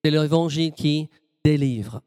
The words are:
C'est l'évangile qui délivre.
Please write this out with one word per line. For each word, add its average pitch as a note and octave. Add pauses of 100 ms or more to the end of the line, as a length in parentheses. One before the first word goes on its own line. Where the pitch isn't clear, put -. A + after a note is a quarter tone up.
C'est D3+
l'évangile D#3
qui D3+ (340)
délivre. B2